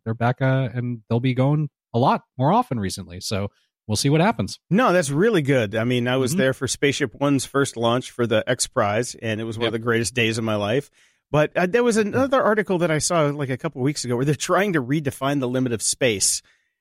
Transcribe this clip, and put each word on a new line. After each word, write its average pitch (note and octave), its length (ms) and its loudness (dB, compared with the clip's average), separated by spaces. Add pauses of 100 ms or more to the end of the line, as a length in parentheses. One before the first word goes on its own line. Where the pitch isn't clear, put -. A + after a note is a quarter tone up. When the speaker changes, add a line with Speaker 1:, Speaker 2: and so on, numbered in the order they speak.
Speaker 1:
they're A2+ 80 -4
back, A#2+ 280 0
uh, C3 320 0
and A#2+ 360 -6
they'll A#2 100 2
be B2+ 140 0
going C#3+ 360 0 (240)
a A#2 60 0
lot F#3 240 2 (140)
more C3+ 160 2
often G#3+ 260 0
recently. F#2 400 -8
So G2+ 300 -4 (380)
we'll G#2+ 100 0
see C#3 120 0
what D#3 120 4
happens. F3+ 380 -2 (100)
Speaker 2:
No, G#3 240 4
that's E3+ 160 2
really F3 320 2
good. B2 340 0
I A2 80 0
mean, B2 240 0
I B2+ 100 0
was B2+ 140 0
Speaker 1:
Mm-hmm. F3+ 80 0
Speaker 2:
there C3 140 2
for C3 140 -4
Spaceship C#3+ 520 -2
One's C#3 260 2
first C#3 320 0
launch A#2 340 0
for A#2+ 160 0
the G#2+ 200 2
X B2 200 -2
Prize, A2 480 -2
and A2 260 -4
it - 20 -6
was A2+ 140 -8
one A#2 100 -2
of G#2+ 60 -2
Speaker 1:
Yep. A2+ 80 -4
Speaker 2:
the - 20 -12
greatest A#2 300 0
days A2+ 240 0
of A#2 60 -4
my A2 120 0
life. G#2 340 -2 (400)
But, D3 260 2
uh, F3 120 2
there A#3 160 0
was A3+ 140 2
Speaker 1:
Mm. G#3+ 100 2
Speaker 2:
another C4 340 0
article G3+ 380 0
that E3+ 120 0
I D#3 80 0
saw, D#3+ 280 0
like, C#3+ 220 -4
a B2+ 80 -4
couple D3 240 -8
weeks C#3+ 240 -2
ago A#2+ 100 -2
where B2+ 100 0
they're D3 100 2
trying F3+ 380 0
to D3+ 80 0
redefine C#3 580 -2
the C3 80 -2
limit B2+ 260 0
of G#2+ 80 -4
space. - 600 0 (400)